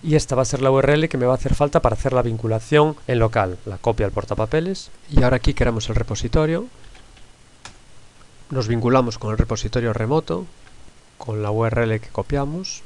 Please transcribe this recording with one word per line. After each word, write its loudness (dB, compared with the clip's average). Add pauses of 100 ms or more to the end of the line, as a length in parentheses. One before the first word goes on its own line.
Y 2
esta 2
va 4
a 2
ser -2
la 4
U 4
R 4
L 2
que -4
me 2
va 4
a 0
hacer 0
falta 2
para 2
hacer -2
la 2
vinculación 0 (100)
en 0
local. 0
La -10
copia 0
al -2
portapapeles. -4 (180)
Y 6
ahora 4
aquí 2
creamos 0
el -4
repositorio. 0 (1800)
Nos -2
vinculamos 2
con -6
el -4
repositorio 0
remoto, -2 (680)
con -6
la -2
U 0
R 0
L 0
que -16
copiamos. -4